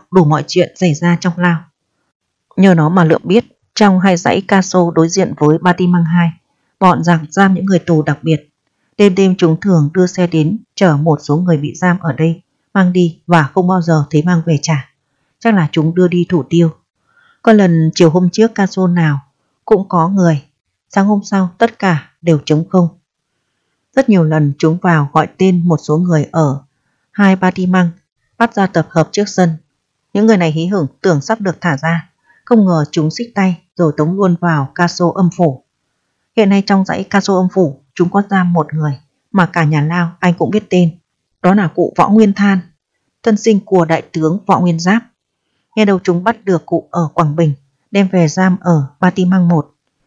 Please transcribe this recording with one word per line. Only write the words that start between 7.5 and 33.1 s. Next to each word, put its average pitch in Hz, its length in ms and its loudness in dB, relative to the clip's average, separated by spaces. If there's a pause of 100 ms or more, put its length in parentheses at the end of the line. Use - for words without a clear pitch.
những 180 100 -4
người 190 140 0
tù 160 240 0
đặc 147 200 -4
biệt. 160 260 -2 (500)
Đêm 202 160 4
đêm 190 240 2
chúng 160 220 2
thường 160 340 2
đưa 185 120 2
xe 180 200 -2
đến 165 320 -2 (160)
chở 165 220 2
một 151 260 0
số 147 140 -2
người 175 200 0
bị 147 180 -8
giam 180 240 -2
ở 165 140 -6
đây, 160 300 -4 (320)
mang 185 180 2
đi 175 340 -2
và 165 160 2
không 180 260 -2
bao 185 140 0
giờ 160 280 0
thấy 151 120 0
mang 175 240 0
về 156 160 0
trả. 147 280 -4 (480)
Chắc 226 160 0
là 165 180 2
chúng 160 220 -2
đưa 180 140 2
đi 175 200 -2
thủ 165 220 -2
tiêu. 165 200 2 (720)
Có 226 100 4
lần 165 420 4
chiều 170 160 4
hôm 180 220 0
trước 220 220 0
Ca 196 120 0
Sô 185 200 -2
nào 160 340 0 (440)
cũng 196 240 0
có 170 200 0
người. 175 340 0 (460)
Sáng 196 180 -2
hôm 208 180 0
sau 185 340 -2
tất 233 200 0
cả 170 320 -2 (120)
đều 165 220 0
trống 156 240 -2
không. 175 200 2 (1080)
Rất 269 120 0
nhiều 185 160 2
lần 156 340 0
chúng 160 240 0
vào 156 300 0
gọi 160 160 0 (100)
tên 185 300 2
một 160 80 2
số 151 220 -4
người 170 340 -2
ở 139 300 -2 (480)
hai 190 260 2
Ba 185 140 -2
Ti 185 160 -6
Măng, 180 240 0 (480)
bắt 233 160 -2
ra 196 120 0
tập 165 240 -2
hợp 160 220 0
trước 208 160 -4
sân. 170 280 -2 (560)
Những 208 140 0
người 226 100 4
này 170 160 0
hí 160 140 -4
hửng 180 200 -2 (140)
tưởng 165 200 0
sắp 226 200 -4
được 190 200 -6
thả 160 160 -2
ra, 165 340 -6 (340)
không 220 220 2
ngờ 165 240 0
chúng 156 200 -2